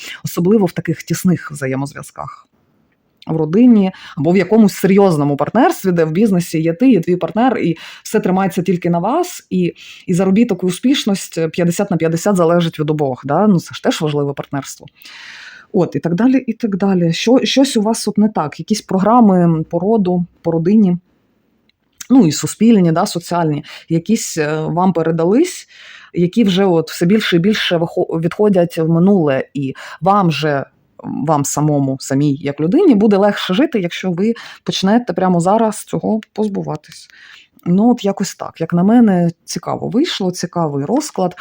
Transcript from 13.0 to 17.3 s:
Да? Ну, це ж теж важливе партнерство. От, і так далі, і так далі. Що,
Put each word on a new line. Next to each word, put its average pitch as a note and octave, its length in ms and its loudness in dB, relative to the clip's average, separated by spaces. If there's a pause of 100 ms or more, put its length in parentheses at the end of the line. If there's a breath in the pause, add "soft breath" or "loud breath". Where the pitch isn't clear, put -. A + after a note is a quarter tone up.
Да? D#3+ 200 0
Ну, F#3 140 4
це - 140 -10
ж - 80 -16
теж - 180 -2
важливе D3 320 -2
партнерство. - 540 -12 (840 loud breath)
От, D#3+ 240 0
і C#3+ 40 -6
так E3 140 -2
далі, B3+ 320 2
і A3+ 60 -2
так G#3 240 -4
далі. F3+ 360 0
Що, A#3 320 2